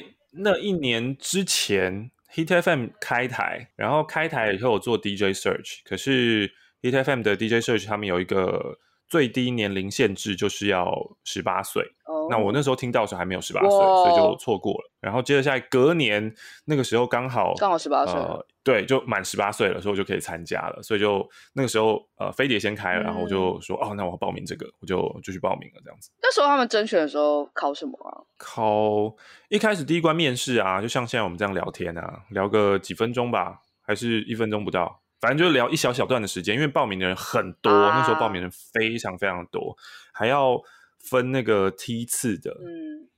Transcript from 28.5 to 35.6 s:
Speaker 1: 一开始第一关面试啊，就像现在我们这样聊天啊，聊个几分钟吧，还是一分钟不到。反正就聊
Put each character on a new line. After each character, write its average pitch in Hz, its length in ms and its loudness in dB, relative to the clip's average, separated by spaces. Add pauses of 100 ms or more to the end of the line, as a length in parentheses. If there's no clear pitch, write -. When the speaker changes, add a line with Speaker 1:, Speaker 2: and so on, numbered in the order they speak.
Speaker 1:
一 208 80 2
开 208 160 2
始 170 100 -2
第 143 120 0
一 175 40 2
关 160 160 4
面 143 220 2
试 123 200 0
啊， 95 220 2
就 110 80 -2
像 123 180 -2
现 120 120 -4
在 110 60 2
我 98 40 0
们 87 80 -6
这 95 80 -4
样 98 120 0
聊 90 160 -2
天 85 260 -6
啊， 87 320 -10
聊 98 180 0
个 101 300 4
几 92 160 -8
分 113 180 -2
钟 120 200 -2
吧， 92 300 -2 (200)
还 104 140 -4
是 113 260 0
一 113 140 -6
分 110 160 -2
钟 104 120 -2
不 92 60 -6
到。 87 320 -2 (220)
反 117 80 2
正 139 80 2
就 170 160 6
聊 120 160 4